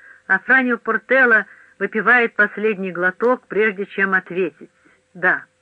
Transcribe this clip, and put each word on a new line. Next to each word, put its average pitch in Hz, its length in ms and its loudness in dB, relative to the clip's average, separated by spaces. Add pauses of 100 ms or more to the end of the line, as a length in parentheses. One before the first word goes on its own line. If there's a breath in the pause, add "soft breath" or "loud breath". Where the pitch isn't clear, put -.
(280 soft breath)
Афранио 240 520 2
Портелло 220 680 2 (340 soft breath)
выпивает 220 560 0
последний 202 560 -2
глоток, 185 560 -2
прежде 202 380 -2
чем 196 280 -4
ответить. 185 580 -6 (420 soft breath)
«Да, 175 320 -2 (160)